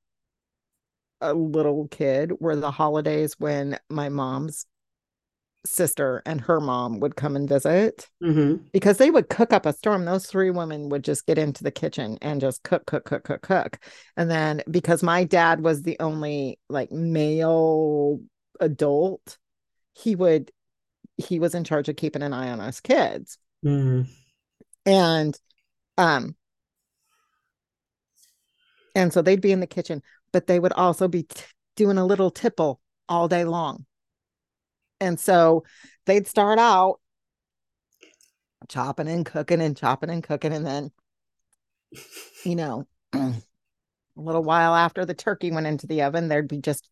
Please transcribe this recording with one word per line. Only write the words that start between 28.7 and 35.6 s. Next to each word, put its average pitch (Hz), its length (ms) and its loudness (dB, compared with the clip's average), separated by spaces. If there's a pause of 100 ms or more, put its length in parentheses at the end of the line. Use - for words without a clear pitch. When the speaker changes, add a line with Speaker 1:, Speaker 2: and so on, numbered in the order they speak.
Speaker 1:
and 180 180 4
so 180 80 4
they'd 185 200 4
be 196 100 4
in 190 80 2
the 180 80 -4
kitchen, 165 340 -8 (300)
but 180 160 0
they 180 120 4
would 180 140 2
also 180 360 2
be 170 140 -2
t-, - 200 -16 (320)
doing 202 220 2
a 185 80 2
little 190 260 2
tipple 160 480 -2 (280)
all 170 200 0
day 175 160 0
long. 165 420 -4 (1160)
And 180 180 -2
so 165 440 6 (420)